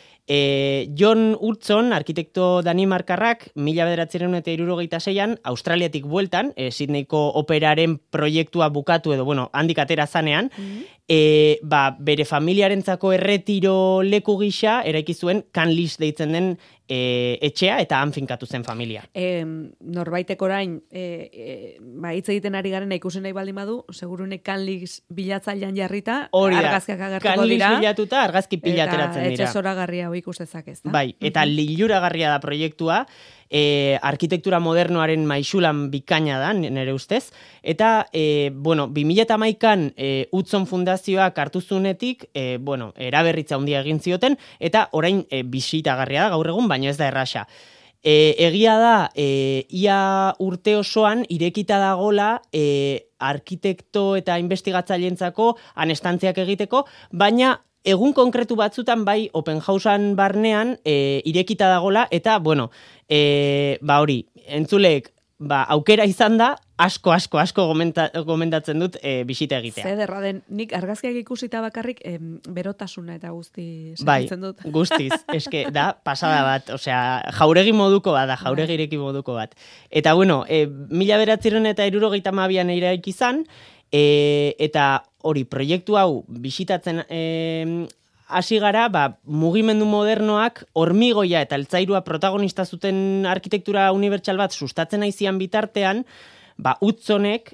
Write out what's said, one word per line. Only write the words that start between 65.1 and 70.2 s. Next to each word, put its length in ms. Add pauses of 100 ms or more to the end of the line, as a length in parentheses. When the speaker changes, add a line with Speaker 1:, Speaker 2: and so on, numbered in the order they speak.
Speaker 1:
ba, 220
aukera 420
izan 320
da, 200 (180)
asko, 380
asko, 260
asko 300
gomenta-, 400 (160)
gomendatzen 560
dut, 200
e, 240
bisita 360
egitea. 240
Speaker 2:
Ze 100
derra 260